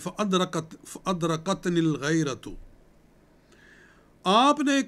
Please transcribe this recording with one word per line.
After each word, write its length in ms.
فادرکت، 720
فادرکتنی 920
الغیرۃ"، 760
آپ 360
نے 120